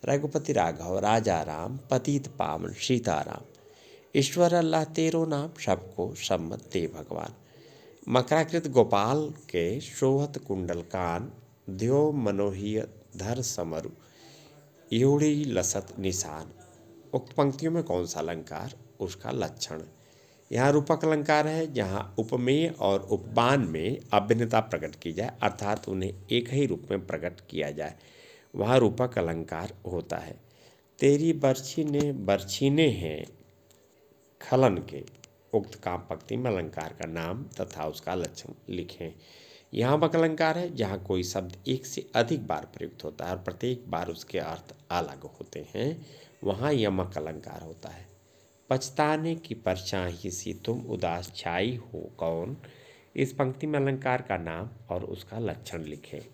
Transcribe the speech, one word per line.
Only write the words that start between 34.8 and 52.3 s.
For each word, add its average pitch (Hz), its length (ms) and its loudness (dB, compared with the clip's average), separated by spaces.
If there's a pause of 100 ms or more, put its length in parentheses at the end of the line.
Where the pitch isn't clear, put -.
उक्त 101 200 0
काम 90 240 -6
पंक्ति 92 380 -8
में 123 140 0
अलंकार 82 480 -4
का 82 80 -6
नाम 82 380 -4
तथा - 420 -8
उसका 82 280 -6
लक्षण - 380 -6 (160)
लिखें। 87 460 -8 (600)
यमक 151 420 4
अलंकार 160 420 4
है, 175 180 -4
जहाँ 98 260 -2
कोई 92 200 0
शब्द 90 340 -4 (120)
एक 131 180 -2
से - 280 -8
अधिक 117 320 2
बार 76 300 -4
प्रयुक्त - 280 -12
होता 78 200 -8
है 85 60 -6
और 92 80 -4
प्रत्येक 120 500 -4
बार 87 200 -4
उसके - 300 -8
अर्थ - 360 -8 (160)
अलग 147 300 -2
होते - 540 -14
हैं, 151 320 -4 (380)
वहाँ 110 300 0
यमक 95 420 0
अलंकार 78 460 -10
होता 80 260 -14
है। 87 200 -16 (600)
"पछताने 156 640 0
की 160 200 -8
परछाई 92 760 -4
सी 90 240 -8
तुम 113 260 -4
उदास 92 560 -4
छाई 95 400 -2
हो 82 420 -12
कौन।" 82 380 -2 (600)